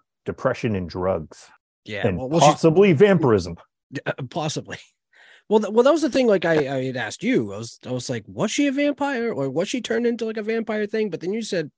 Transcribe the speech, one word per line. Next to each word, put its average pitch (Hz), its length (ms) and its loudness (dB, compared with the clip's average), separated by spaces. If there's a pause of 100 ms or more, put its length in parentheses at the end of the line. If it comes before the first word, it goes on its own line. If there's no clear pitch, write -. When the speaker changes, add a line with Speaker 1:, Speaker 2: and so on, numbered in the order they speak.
(260)
Speaker 1:
depression 120 480 -2
and 90 120 -4
drugs. 90 600 -4 (380)
Speaker 2:
Yeah, 101 200 -8
Speaker 1:
And 92 120 -6
Speaker 2:
well, 127 100 -8
well, 165 120 0
she's 160 100 8
Speaker 1:
possibly 165 420 4
vampirism. 127 640 4 (340)
Speaker 2:
Yeah, 131 160 -10
uh, 151 60 -4 (160)
possibly. 151 480 -6 (720)
Well, 214 120 4
th-, 208 120 -6
well, 233 120 4
that 277 80 6
was 320 100 2
the 302 80 0
thing. 254 160 2
Like, 196 180 4
I, 170 100 4 (240)
I 131 60 -2
had 131 140 -4
asked 110 240 -6
you, 160 320 0
I - 20 -10
was, 113 300 -12
I 113 60 -8
was 127 180 -6
like, 117 160 -6
"Was 131 240 -4
she 285 160 0
a 277 60 0
vampire, 277 600 -2
or 139 160 -4
was 156 200 -4
she 262 120 -4
turned 233 260 -2
into, 233 200 -2
like, 220 100 -8
a 220 60 -8
vampire 214 440 -4
thing?" 214 220 -2
But 160 120 -8
then 175 120 -4
you 226 80 -4
said 175 380 -4